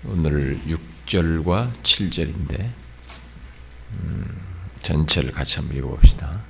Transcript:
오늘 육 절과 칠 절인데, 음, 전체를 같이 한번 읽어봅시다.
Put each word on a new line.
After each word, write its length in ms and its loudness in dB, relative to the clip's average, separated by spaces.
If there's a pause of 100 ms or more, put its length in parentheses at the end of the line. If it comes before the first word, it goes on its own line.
오늘 600 2
육 140 -2 (240)
절과 640 2 (120)
칠 260 2
절인데, 640 -4 (1160)
음, 500 -6 (400)
전체를 500 2
같이 260 -2
한번 200 -4
읽어봅시다. 720 6